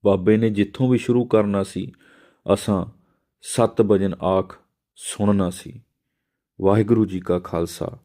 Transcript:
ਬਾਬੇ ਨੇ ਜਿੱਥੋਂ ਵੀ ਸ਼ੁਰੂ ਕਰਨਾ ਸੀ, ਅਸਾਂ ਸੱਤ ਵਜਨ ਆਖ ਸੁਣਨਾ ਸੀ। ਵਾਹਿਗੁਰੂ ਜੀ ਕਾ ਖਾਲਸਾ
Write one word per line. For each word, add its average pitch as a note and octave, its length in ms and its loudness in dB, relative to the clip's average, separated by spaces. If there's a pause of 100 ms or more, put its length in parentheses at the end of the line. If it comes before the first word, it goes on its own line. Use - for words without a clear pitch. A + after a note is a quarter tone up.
ਬਾਬੇ G2 320 4
ਨੇ A2+ 120 0
ਜਿੱਥੋਂ G#2 400 -2
ਵੀ B2 80 2
ਸ਼ੁਰੂ A#2+ 280 0
ਕਰਨਾ G2+ 380 0
ਸੀ, G2 280 -10 (640)
ਅਸਾਂ G2 320 0 (560)
ਸੱਤ - 400 0
ਵਜਨ G2 420 2
ਆਖ F#2+ 360 -2 (360)
ਸੁਣਨਾ G2+ 540 -2
ਸੀ। - 320 -16 (800)
ਵਾਹਿਗੁਰੂ G#2+ 440 2
ਜੀ F#2 140 -8
ਕਾ F2+ 200 -2
ਖਾਲਸਾ E2+ 640 -6